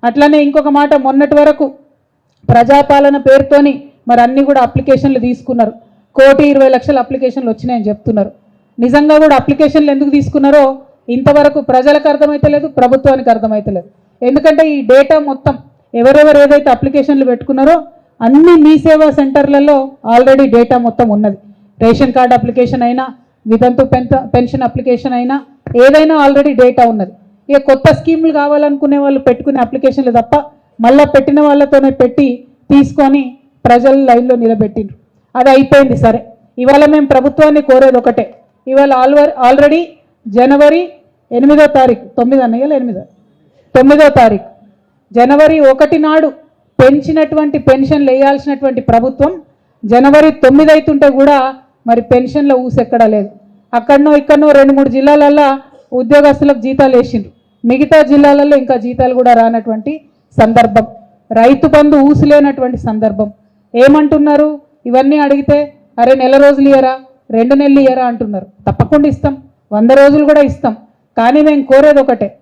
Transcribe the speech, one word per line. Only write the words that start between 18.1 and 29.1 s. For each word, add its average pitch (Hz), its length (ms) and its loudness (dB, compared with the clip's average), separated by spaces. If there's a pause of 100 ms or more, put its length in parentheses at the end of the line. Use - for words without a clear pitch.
అన్ని 311 400 4
మీ 311 160 4
సేవా 311 320 2
సెంటర్లలో 277 800 0 (240)
already 262 420 2
డేటా 240 220 0
మొత్తం 240 300 -2
ఉన్నది. 208 280 -2 (440)
రేషన్ 233 320 0
కార్డు 247 220 0
అప్లికేషన్ 240 480 -2
అయినా, 254 260 -4 (380)
వితంతు 247 380 0
పెన్త-, 254 500 -4
పెన్షన్ 247 280 -4
అప్లికేషన్ 247 500 -6
అయినా, 247 300 -6 (340)
ఏదైనా 294 500 2
already 277 360 0
డేటా 247 240 2
ఉన్నది. 208 260 -4 (380)
ఇక 277 60 2
కొత్త 269 380 0
స్కీములు 320 380 -4
కావాలనుకునే 285 640 -2
వాళ్ళు 277 220 -2